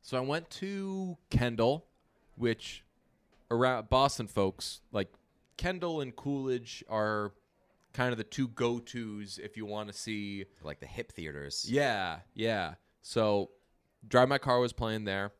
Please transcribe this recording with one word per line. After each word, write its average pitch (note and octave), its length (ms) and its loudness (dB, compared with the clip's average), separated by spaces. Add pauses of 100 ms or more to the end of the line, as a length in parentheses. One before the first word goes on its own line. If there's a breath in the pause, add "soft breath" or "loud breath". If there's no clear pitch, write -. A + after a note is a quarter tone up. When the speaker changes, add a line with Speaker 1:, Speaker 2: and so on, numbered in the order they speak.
Speaker 1:
so - 160 -4
I B2+ 40 2
went D3+ 300 -2
to F#3+ 640 -6 (120)
Kendall, A#2+ 560 4 (500)
which - 480 -2 (680)
around A#2+ 400 2
Boston C3 380 4
folks, - 540 0 (100)
like, G2+ 200 0 (460)
Kendall F3 440 -2
and B2+ 140 -6
Coolidge C3+ 720 -2
are G#2+ 420 2 (640)
kind B2 180 2
of A#2 60 -2
the A2 60 -4
two C3 240 -2
go-tos A#2 960 -4
if G#2+ 140 -12
you A2 80 -8
wanna G#2 280 -6
see G2+ 520 -6 (180)
Speaker 2:
Like D2 160 -8
the C2+ 80 -14
hip - 240 -8
theaters. D2 580 -8
Speaker 1:
Yeah, G#2+ 500 0 (140)
yeah. G2+ 420 -2 (260)
So G#2 500 2 (560)
Drive B2 220 6
My C#3 100 4
Car B2+ 200 4
was B2 140 2
playing A2 320 -2
there. G2 340 -2